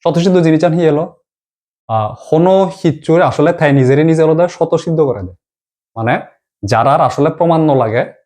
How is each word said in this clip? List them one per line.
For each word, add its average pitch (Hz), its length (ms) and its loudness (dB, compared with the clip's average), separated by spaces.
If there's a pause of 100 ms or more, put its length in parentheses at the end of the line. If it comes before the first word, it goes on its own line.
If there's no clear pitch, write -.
স্বতঃসিদ্ধ 170 340 0 (100)
জিনিস 160 200 2
আন 170 120 0
হি 175 40 -2 (100)
এলো, 151 120 -2 (840)
আহ, 110 220 -4 (140)
হন 160 220 0 (340)
হিচুর 160 380 -2 (120)
আসলে 156 280 0
থাই 151 200 2
নিজেরই 139 320 2
নিজে 160 140 2
হলো 156 140 2
দে 175 60 2 (120)
স্বতঃসিদ্ধ 165 420 -4 (100)
করে 113 180 -4
দেয়। 90 120 -18 (580)
মানে 113 180 -2 (560)
যারার 127 380 2
আসলে 143 200 -2 (100)
প্রমাণ 165 300 0
ন - 20 2 (120)
লাগে 113 200 -2 (240)